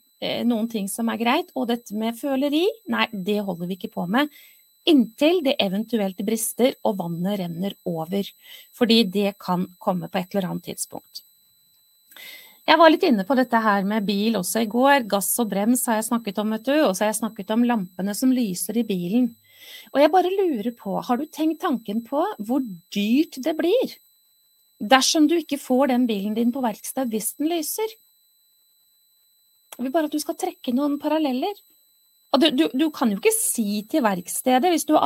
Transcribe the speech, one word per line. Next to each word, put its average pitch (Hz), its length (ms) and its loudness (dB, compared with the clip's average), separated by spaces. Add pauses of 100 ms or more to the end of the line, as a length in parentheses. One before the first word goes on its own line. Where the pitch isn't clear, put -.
(240)
eh, 185 240 -4
noen 226 240 0
ting 202 160 -4
som 233 240 -4
er 220 80 -6
greit. 269 360 0
Og 254 120 -4
dette 240 280 -6
med 226 200 -4
føleri, 285 480 -2 (240)
nei, 220 240 0
det 202 320 -2
holder 180 240 -6
vi 190 80 -6
ikke 208 220 -10
på 180 100 -4
med. 269 240 0 (560)
Inntil 302 560 4
det 262 160 0
eventuelt 202 640 -2
brister, 220 540 0 (100)
og 208 140 0
vannet 175 400 -4
renner 175 340 -6 (100)
over. 175 380 -4 (500)
Fordi 226 300 4
det 202 340 -2
kan 180 300 -4 (100)
komme 180 300 -4
på 190 140 -4
et 180 100 -12
eller 190 160 -2
annet 175 240 -8
tidspunkt. - 520 -14 (1400)
Jeg 311 120 6
var 320 120 10
litt 339 160 2
inne 208 160 4
på 262 120 0
dette 240 280 2
her 202 240 2
med 208 200 0
bil 208 320 0
også 220 240 -2
i 214 80 -2
går. 269 400 4
Gass 202 280 0
og 220 120 -2
brems 214 360 0
har 220 120 0
jeg 220 80 -4
snakket 233 320 -4
om, 220 160 -2
vet 220 120 -8
du. 277 80 2 (120)
Og 190 80 0
så 214 80 -2
har 214 80 2
jeg 208 100 -6
snakket 214 300 -6
om 240 160 2
lampene 202 480 -4
som 262 160 2
lyser 220 480 -2
i 233 80 -2
bilen. 202 420 0 (640)
Og 269 80 0
jeg 302 120 6
bare 359 200 4
lurer 294 400 0
på, 196 320 -8
har 247 160 0
du 311 80 -6
tenkt 311 360 -4
tanken 233 440 -2
på 294 160 -2 (240)
hvor 262 160 0 (320)
dyrt 254 480 0
det 320 160 -2
blir 381 380 0 (800)
dersom 262 500 4
du 339 120 2
ikke 285 220 -6
får 254 300 2
den 247 180 2
bilen 208 280 -4
din 240 160 2
på 269 100 -6
verksted 240 500 -6
hvis - 240 -6
den 302 140 -2
lyser? 349 440 -4 (1800)
Jeg 247 80 -6
vil 269 80 -4
bare 311 160 0
at 302 60 -6
du 302 60 -2
skal 330 160 -8
trekke 339 360 -6
noen 285 280 0
paralleller. 302 520 -2 (800)
Og 254 60 4
du, 330 100 6
du, 285 220 2
du 302 200 0
kan 233 180 0
jo 196 100 -2
ikke 440 120 4
si 208 560 -2
til 311 140 2
verkstedet, 240 680 0
hvis 302 140 0
du 311 100 4
er - 80 4